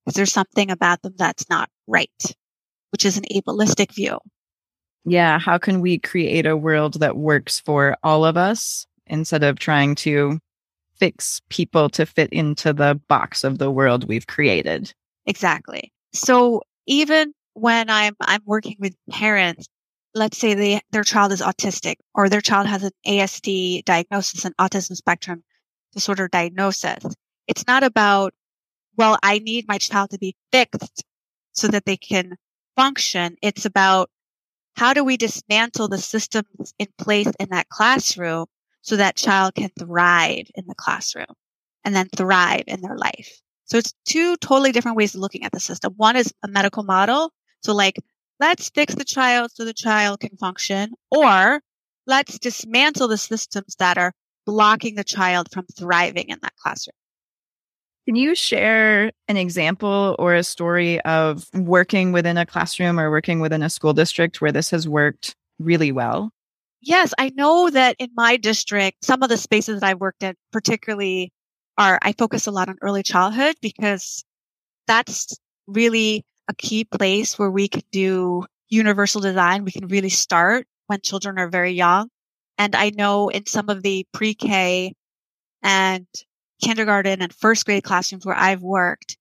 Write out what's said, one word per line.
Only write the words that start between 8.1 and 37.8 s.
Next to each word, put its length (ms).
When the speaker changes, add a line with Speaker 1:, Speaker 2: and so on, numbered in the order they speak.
Speaker 2:
of 120
us 500
instead 380
of 160
trying 360
to 440
fix 480
people 420
to 160
fit 240
into 420
the 360
box 340
of 160
the 120
world 360
we've 220
created. 640
Speaker 1:
Exactly. 680
So 500
even 480
when 360
I'm, 300
I'm 240
working 340
with 160
parents, 560
let's 240
say 160
they, 260
their 120
child 280
is 80
autistic 560
or 140
their 120
child 260
has 180
an 80
A 140
S 200
D 460
diagnosis, 580
an 160
autism 340
spectrum 480
disorder 360
diagnosis. 720
It's 180
not 160
about, 500
"Well, 260
I 180
need 260
my 120
child 320
to 80
be 180
fixed 500
so 160
that 160
they 120
can 400
function." 680
It's 220
about 460
how 180
do 100
we 120
dismantle 720
the 100
systems 800
in 80
place 320
in 100
that 180
classroom 800